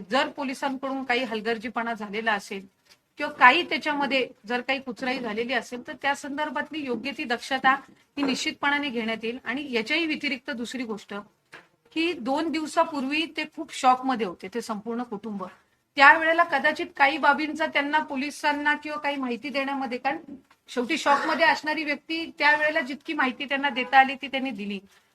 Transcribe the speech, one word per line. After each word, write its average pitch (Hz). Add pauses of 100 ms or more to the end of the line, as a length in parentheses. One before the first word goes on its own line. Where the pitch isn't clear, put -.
(120)
जर 277
पोलिसांकडून 269
काही 247
हलगर्जीपणा 226
झालेला 214
असेल 196 (520)
किंवा 294
काही 294
त्याच्यामध्ये 285 (180)
जर 247
काही 262
कुचराई 254
झालेली 240
असेल 240
तर 302
त्या 277
संदर्भातली 294
योग्य 233
ती 302
दक्षता 262 (160)
ही -
निश्चितपणाने 285
घेण्यात 226
येईल. 240
आणि 262
याच्याही 294
व्यतिरिक्त 285
दुसरी 240
गोष्ट 214 (800)
की 330
दोन 277
दिवसापूर्वी 311 (120)
ते 311 (120)
खूप -
शॉकमध्ये 254
होते, 180
ते 226
संपूर्ण 233
कुटुंब. 208 (520)
त्यावेळेला 320
कदाचित 311 (120)
काही 277
बाबींचा 294
त्यांना, 294
पोलिसांना 294
किंवा 294
काही 285
माहिती 254
देण्यामध्ये, 269
कारण 277 (500)
शेवटी 254
शॉकमध्ये 302
असणारी 302
व्यक्ती 302
त्यावेळेला 302
जितकी 285
माहिती 277
त्यांना 277
देता 254
आली 269
ती 269
त्यांनी 269
दिली. 202 (360)